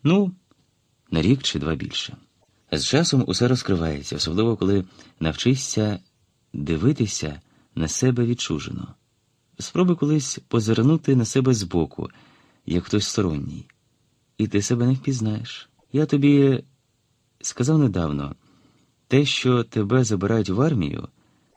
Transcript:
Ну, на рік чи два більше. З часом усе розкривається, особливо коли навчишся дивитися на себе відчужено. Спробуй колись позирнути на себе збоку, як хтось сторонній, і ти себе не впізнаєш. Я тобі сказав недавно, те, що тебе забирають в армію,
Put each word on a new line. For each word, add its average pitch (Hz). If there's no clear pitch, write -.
Ну, 185
на 80
рік 131
чи -
два 76
більше. -
З 78
часом 143
усе 120
розкривається, 82
особливо 101
коли 95
навчишся 107
дивитися 80
на 80
себе 123
відчужено. 76
Спробуй 180
колись 147
позирнути 117
на 120
себе 131
збоку, 87
як 87
хтось 104
сторонній, 76
і 107
ти 101
себе 120
не 131
впізнаєш. 117
Я 147
тобі 139
сказав 147
недавно, 80
те, 139
що 123
тебе 117
забирають 104
в 98
армію, 120